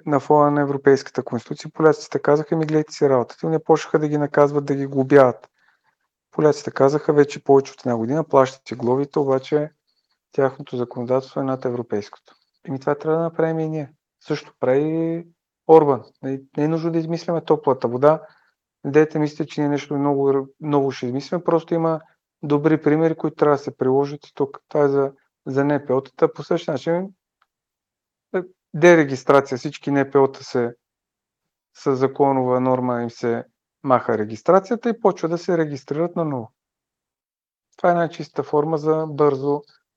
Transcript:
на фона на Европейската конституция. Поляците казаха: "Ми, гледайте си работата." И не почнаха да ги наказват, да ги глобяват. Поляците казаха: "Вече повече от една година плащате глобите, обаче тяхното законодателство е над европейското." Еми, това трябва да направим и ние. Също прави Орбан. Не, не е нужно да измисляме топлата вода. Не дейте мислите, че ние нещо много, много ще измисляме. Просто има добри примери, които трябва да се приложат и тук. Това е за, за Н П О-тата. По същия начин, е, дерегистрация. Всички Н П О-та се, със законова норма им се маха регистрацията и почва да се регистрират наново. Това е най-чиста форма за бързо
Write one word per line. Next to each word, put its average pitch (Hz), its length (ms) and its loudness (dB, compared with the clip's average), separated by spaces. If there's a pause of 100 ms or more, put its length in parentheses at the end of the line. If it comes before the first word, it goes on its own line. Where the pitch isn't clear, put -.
на 147 140 0
фона 147 300 4
на 147 100 0
Европейската 139 640 0
конституция. 147 500 -10
Поляците 151 480 0
казаха: 151 340 0
"Ми, 160 100 -2
гледайте 151 260 -2
си 147 160 0
работата." 127 380 -2
И - 20 -4
не 160 160 -2
почнаха 160 340 0
да 151 100 -2
ги 147 100 -2
наказват, 147 460 2
да 139 100 -2
ги 139 120 -4
глобяват. 135 640 2 (800)
Поляците 151 400 0
казаха: 139 420 0
"Вече 143 320 0
повече 139 280 4
от - 80 -20
една 120 160 -4
година 131 280 -2
плащате 127 520 -2
глобите, 127 420 -2
обаче 143 520 -2 (600)
тяхното 135 440 -4
законодателство 127 640 -4
е 135 40 -4
над 131 200 -6
европейското." 120 680 -8 (300)
Еми, 135 160 -10
това 147 140 -4
трябва 156 240 -4
да 165 60 -4
направим 160 340 -4
и 160 100 -4
ние. 156 240 -8 (280)
Също - 400 -10
прави 160 680 -2 (420)
Орбан. 147 360 6 (180)
Не, 135 180 -8 (160)
не 147 80 0
е 156 40 2
нужно 165 240 -2
да 165 60 -2
измисляме 160 460 -4
топлата 135 440 0
вода. 147 340 2 (640)
Не 143 60 -6
дейте 156 280 2
мислите, 151 280 -4
че - 140 -8
ние 147 100 0
нещо 143 240 -4
много, 139 540 0 (120)
много 143 300 0
ще 127 160 -8
измисляме. 135 380 -6
Просто 165 300 -2
има 165 260 -2 (420)
добри 151 400 0
примери, 160 340 2
които 151 200 -6
трябва 151 200 2
да 139 60 -4
се 127 140 -10
приложат 139 500 -2
и - 80 -20
тук. 139 240 -6 (100)
Това 151 160 0
е 143 40 4
за, 139 240 0 (340)
за 139 180 0
Н 143 220 0
П 127 80 0
О-тата. 135 380 -2
По 151 100 -14
същия 170 300 -4
начин, 170 360 -4 (1300)
е, 185 80 -4 (320)
дерегистрация. 143 840 4
Всички 143 320 -8
Н 139 200 0
П 143 80 2
О-та 135 260 0
се, 120 300 -4 (1040)
със 135 220 -2
законова 131 600 0
норма 127 420 -2
им 117 80 -8
се 117 340 -4 (380)
маха 120 360 0
регистрацията 180 680 0
и 233 120 -4
почва 175 280 0
да 170 100 -4
се 170 200 -2
регистрират 156 580 -4
наново. 143 360 -6 (1200)
Това 180 140 0
е 175 40 4
най-чиста 165 480 -4
форма 151 360 -2
за 156 300 -2
бързо 143 540 0 (340)